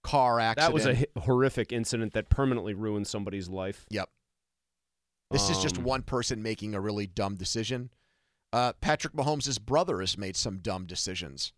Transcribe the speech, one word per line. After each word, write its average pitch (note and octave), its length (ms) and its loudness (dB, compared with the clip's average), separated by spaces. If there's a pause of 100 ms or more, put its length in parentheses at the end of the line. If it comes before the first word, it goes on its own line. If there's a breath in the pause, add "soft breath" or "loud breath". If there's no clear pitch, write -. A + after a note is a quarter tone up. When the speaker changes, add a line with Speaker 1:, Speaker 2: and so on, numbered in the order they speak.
Speaker 1:
car B2 360 4
accident. A2+ 280 4
Speaker 2:
That - 60 4
was A2 120 2
a B2+ 100 4
hi-, - 260 0
horrific B2+ 500 2
incident A2+ 420 -2
that G#2+ 160 -2
permanently A#2+ 440 2
ruined G#2 340 -2
somebody's G2 420 -6
life. F#2+ 400 -6
Speaker 1:
Yep. G2+ 200 -4 (1200)
This G2+ 180 2
is - 100 2
just D3 180 0
Speaker 2:
Um, F2 60 -4
Speaker 1:
one C3 180 0
person A#2+ 400 -2
making G#2+ 340 -4
a F#2+ 60 -2
really G#2 260 -2
dumb G2 280 -2
decision. A#2 560 -4 (600)
Uh, A#2+ 300 2
Patrick D3+ 320 0
Mahomes' C#3 480 0
brother C3+ 380 2
has F#2 180 -2
made F#2+ 180 -6
some G2 220 -2
dumb F#2 300 -4
decisions E2+ 720 -6